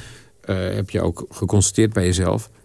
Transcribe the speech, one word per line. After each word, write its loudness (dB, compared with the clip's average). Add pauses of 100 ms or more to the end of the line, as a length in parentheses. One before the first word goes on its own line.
(420)
eh, -2 (180)
heb -4
je -2
ook -2
geconstateerd 2
bij 2
jezelf: 0 (160)